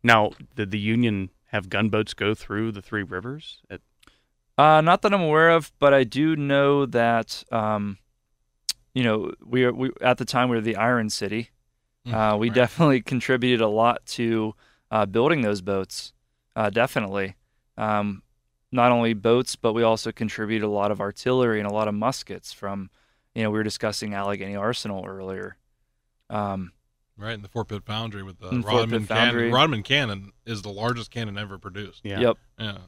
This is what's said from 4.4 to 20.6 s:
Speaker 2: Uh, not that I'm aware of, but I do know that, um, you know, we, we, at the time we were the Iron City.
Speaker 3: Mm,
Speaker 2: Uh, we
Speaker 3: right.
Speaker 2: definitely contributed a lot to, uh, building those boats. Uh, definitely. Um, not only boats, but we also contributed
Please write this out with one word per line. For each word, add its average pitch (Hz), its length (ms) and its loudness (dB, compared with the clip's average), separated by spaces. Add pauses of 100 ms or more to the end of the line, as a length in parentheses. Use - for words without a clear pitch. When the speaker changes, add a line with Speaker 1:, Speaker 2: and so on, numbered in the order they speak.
Speaker 2:
Uh, 156 220 8
not 170 220 4
that 202 120 2
I'm 190 80 2
aware 156 280 4
of, 165 280 2
but 143 160 6
I 135 80 8
do 143 320 0
know 139 520 2
that, 117 680 0
um, 107 460 -2 (960)
you 127 120 -2
know, 107 280 0 (120)
we, 123 260 2
we, 127 200 -4 (100)
at 123 180 2
the 127 60 -6
time 123 240 0
we 120 80 0
were 110 60 -2
the 107 140 -2
Iron 113 340 0
City. 104 400 -6 (560)
Speaker 3:
Mm, 120 60 -6 (220)
Speaker 2:
Uh, - 40 0
we 113 100 0
Speaker 3:
right. 113 80 -2
Speaker 2:
definitely 131 460 4
contributed 123 580 0
a 110 80 2
lot 113 380 2
to, 113 480 -2 (360)
uh, 107 160 2
building 123 360 2
those 104 180 0
boats. 95 520 -6 (440)
Uh, 107 140 0
definitely. 101 680 -2 (400)
Um, 104 460 -2 (500)
not 123 200 6
only 117 220 2
boats, 117 420 2
but 113 160 0
we 117 100 2
also 113 300 2
contributed 110 520 -4